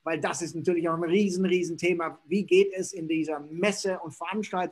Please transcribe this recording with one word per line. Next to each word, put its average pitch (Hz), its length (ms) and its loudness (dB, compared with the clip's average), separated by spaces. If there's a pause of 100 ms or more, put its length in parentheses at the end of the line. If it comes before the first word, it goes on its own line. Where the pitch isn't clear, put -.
weil 160 160 -2
das 175 220 -2
ist 165 160 -6
natürlich 165 320 0
auch 165 60 2
ein 170 100 -2
riesen, 185 400 2
riesen 175 320 0
Thema. 170 480 0
Wie 180 200 0
geht 190 280 6
es 190 220 -6
in 165 120 -8
dieser 156 340 -2
Messe- 185 640 -2
und 160 100 -10 (600)